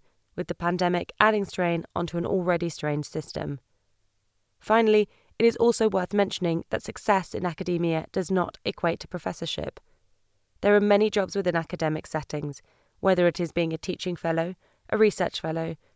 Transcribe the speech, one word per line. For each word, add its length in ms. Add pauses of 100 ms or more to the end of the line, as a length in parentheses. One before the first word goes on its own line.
(360)
with 100
the 80
pandemic 680
adding 240
strain 400 (120)
onto 200
an 80
already 440
strained 380
system. 520 (1000)
Finally, 480 (300)
it 80
is 100
also 320
worth 240
mentioning 560
that 140
success 520
in 120
academia 640
does 180
not 340
equate 360
to 80
professorship. 720 (800)
There 160
are 40
many 280
jobs 260
within 220
academic 500
settings, 540 (400)
whether 260
it 140
is 100
being 220
a 60
teaching 360
fellow, 400 (360)
a 80
research 420
fellow, 360 (200)